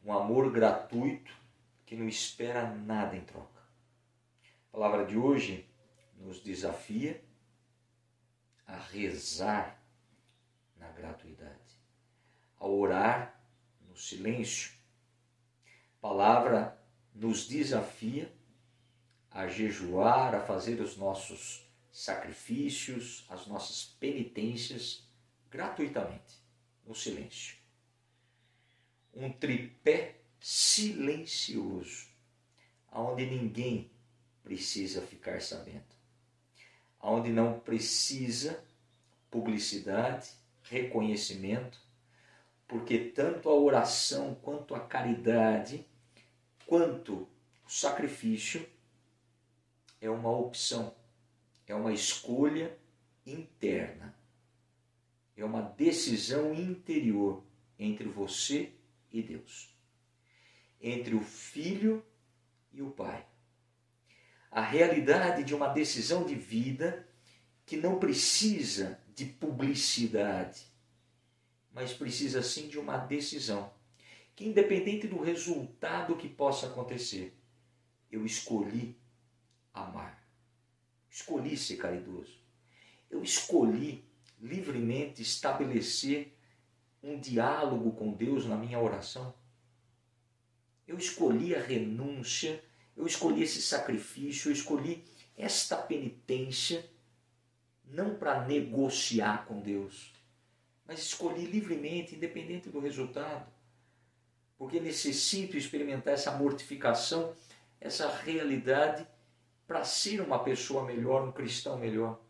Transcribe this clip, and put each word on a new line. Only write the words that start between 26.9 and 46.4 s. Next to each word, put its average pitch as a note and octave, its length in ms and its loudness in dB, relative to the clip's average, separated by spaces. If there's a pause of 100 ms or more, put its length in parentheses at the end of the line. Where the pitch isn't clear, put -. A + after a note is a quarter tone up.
silêncio. - 640 -8 (1500)
Um C3 200 -8
tripé - 920 2 (180)
silencioso, D3+ 1700 0 (840)
aonde B2 340 -2
ninguém A#2+ 640 -2 (520)
precisa F#2+ 580 -4
ficar F2+ 400 -8
sabendo, - 540 -12 (1040)
aonde A#2 320 2
não A2+ 280 4
precisa B2 1040 -2 (680)
publicidade, A2+ 960 -2 (320)
reconhecimento, A2 1200 -2 (840)
porque A#2 320 0
tanto D#3 500 0
a D3 60 10
oração C#3 800 6
quanto D3 400 -6
a B2+ 40 -4
caridade, A#2 1080 2 (800)